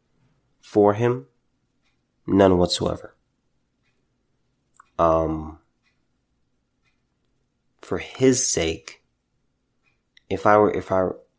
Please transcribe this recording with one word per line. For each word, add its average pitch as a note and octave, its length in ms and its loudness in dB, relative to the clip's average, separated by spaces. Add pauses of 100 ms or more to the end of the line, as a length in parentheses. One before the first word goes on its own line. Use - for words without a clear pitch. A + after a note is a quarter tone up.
(600)
for G#2 340 2
him. A#2+ 320 -4 (1000)
None F#2+ 300 4
whatsoever. - 580 -4 (1800)
Um, D#2+ 600 -2 (2250)
for - 160 -8
his B2+ 500 -2
sake, - 540 -6 (1300)
if F#2+ 160 -4
I G#2 100 6
were, G#2 160 4
if - 180 -8
I, F#2 180 -2 (300)